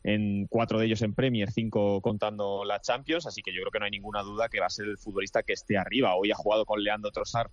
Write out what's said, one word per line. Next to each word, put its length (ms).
en 480
cuatro 280
de 80
ellos 160
en 120
Premier, 380
cinco 500
contando 640
la 160
Champions, 460
así 140
que 140
yo 80
creo 80
que 80
no 80
hay 60
ninguna 300
duda 260
que 120
va 60
a 40
ser 160
el 120
futbolista 460
que 100
esté 240
arriba. 380
Hoy 160
ha 40
jugado 300
con 160
Leandro 300
Trossard 400